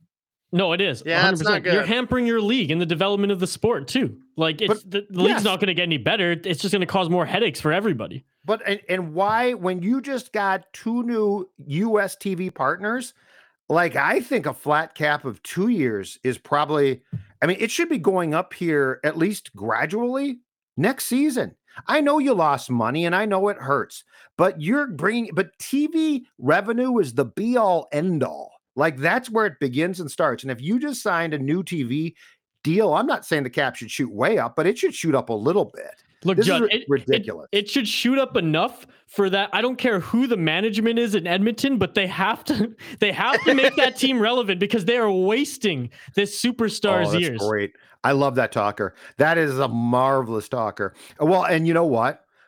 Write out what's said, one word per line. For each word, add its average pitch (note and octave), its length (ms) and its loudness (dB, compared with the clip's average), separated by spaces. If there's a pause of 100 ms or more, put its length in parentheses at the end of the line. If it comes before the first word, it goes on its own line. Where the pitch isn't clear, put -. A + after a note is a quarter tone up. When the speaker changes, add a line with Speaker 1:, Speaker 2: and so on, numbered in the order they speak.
(520)
Speaker 1:
No, F3+ 200 2
it F3 80 0
is. E3 260 -2
Speaker 2:
Yeah, F3 240 4
it's E3+ 120 0
not G#3 80 0
Speaker 1:
a - 20 4
hundred G3+ 120 0
percent. - 20 -4
You're G3+ 180 2
Speaker 3:
good. D#3+ 60 -6
Speaker 1:
hampering B3 380 0
your A#3 120 2
league G#3 320 0
and E3 80 0
the F3+ 60 0
development G3+ 480 0
of F3+ 80 -2
the F#3 60 -2
sport G3 420 -2
too. E3+ 280 0 (200)
Like, D#3+ 240 0
it's G#3 220 0
Speaker 3:
But F#3+ 80 -20
Speaker 1:
the, G3+ 180 -4
the F3+ 120 -4
league's G3+ 160 6
Speaker 3:
yes. G#3 60 0
Speaker 1:
not F#3+ 160 2
gonna F#3+ 140 0
get F3 100 0
any E3 140 0
better. F3 340 2
It's E3+ 300 -4
just G3 100 -4
gonna F#3+ 140 2
cause F3+ 240 0
more F3 160 2
headaches F#3+ 340 -2
for D3+ 140 0
everybody. C#3+ 500 -2 (220)
Speaker 3:
But, A3 200 -2
and, G3+ 220 -2
and F3 260 -4
why, A3 400 0
when F#3 280 -4
you A#3+ 200 0
just B3+ 300 -8
got F#3+ 400 -2
two A#3 320 -4
new G#3 460 0 (160)
U G#3 340 0
S G3 160 -2
T F#3+ 200 -4
V F#3 160 -6
partners, G3 640 -4 (540)
like, E3 300 2
I E3+ 240 0
think A3+ 240 -2
a C#3+ 80 -4
flat D3+ 420 -2
cap D3 300 -2
of A2+ 180 -10
two F#3+ 240 -2
years B2 560 -2
is B2+ 140 -2
probably, C#3+ 640 0 (400)
I D3 60 2
mean, F#3 120 0
it A3 100 0
should E4+ 200 -2
be D4 80 0
going E3+ 360 0
up F3 200 -2
here C#3+ 500 0
at D3+ 140 0
least G3 400 -2
gradually A3+ 840 -2 (380)
next G3 300 0
season. B3 480 0 (320)
I C#4 120 2
know D4 200 4
you C4+ 140 2
lost D3+ 360 2
money B2+ 360 0
and E3+ 100 0
I G#3 100 0
know G3 240 0
it G3+ 80 -4
hurts, C3 480 -4 (320)
but D#3+ 240 2
you're G3+ 260 0
bringing, G3+ 460 -2
but E3+ 260 -4
T D4 280 -2
V D#4 400 -2 (100)
revenue A3+ 600 0
is C3 160 0
the C3 100 2
be A3+ 320 -2
all F#3 340 2
end D#3 320 0
all. D2+ 300 -10 (240)
Like, D3 200 0
that's G3+ 320 0
where A3 160 0
it E3 160 -4
begins D#3+ 400 -2
and D3+ 100 -8
starts. C3+ 320 -2
And C3+ 80 -6
if A#2 80 -8
you G3+ 220 -2
just D4 200 -6
signed E3+ 320 -2
a D3 60 -4
new D3+ 240 -2
T D#3+ 200 -4
V D3+ 300 -4 (480)
deal, F3+ 320 2
I'm A3+ 140 2
not C4+ 180 -2
saying D3 180 0
the B2 60 -6
cap C3 280 -2
should A2 120 -12
shoot C3 220 -4
way D3+ 260 2
up, A#2+ 200 -2
but D#3+ 100 2
it A3+ 100 0
should F#4 160 0
shoot D#3 220 0
up B2 140 0
a A#2 40 -2
little D3 300 2
bit. - 400 -12 (220)
Speaker 1:
Look, F#3 100 2
Speaker 3:
This G3+ 120 4
Speaker 1:
Judd, F#3+ 160 2
Speaker 3:
is G#3+ 40 2
ri-, G3+ 60 2
Speaker 1:
it, G#3+ 80 0
it, - 80 -10
Speaker 3:
ridiculous. C3+ 640 0
Speaker 1:
it G#3 160 0
should B3 180 0
shoot B3+ 320 0
up B3+ 160 0
enough F3 500 0 (220)
for G3 220 0
that. G3 240 0
I G#3 80 0
don't B3+ 160 -2
care A3 240 2
who B3 260 0
the A#3 80 2
management G#3 640 0
is A3 160 0
in E3+ 100 0
Edmonton, A3+ 520 0
but G#3+ 180 0
they G3 120 2
have F#3+ 380 -2
to, A3+ 300 -2 (120)
<laughs> - 120 -12
they G3+ 140 2
have A#3 320 0
to C4 80 6
make C4+ 240 4
that B3+ 180 2
Speaker 3:
<laughs> - 20 -16
Speaker 1:
team C4 220 2
relevant G#3+ 400 0
because G3+ 240 0
they A#3 140 2
are A3+ 120 2
wasting F#3+ 800 0 (260)
this G3+ 260 0
superstar's G#3+ 640 0
Speaker 3:
Oh, - 40 0
that's E3+ 120 2
Speaker 1:
years. B2 160 -2
Speaker 3:
great. G#2 380 -2 (260)
I B2+ 80 4
love C#3 240 2
that B2 160 0
talker. G#2 420 -2 (220)
That D#3+ 220 4
is D3+ 200 0
a C3 120 0
marvelous A#2+ 800 0
talker. G#2+ 460 -4 (220)
Well, F3 280 2
and E3 200 2
you E3 80 2
know E3 120 4
what? B2+ 380 0 (240)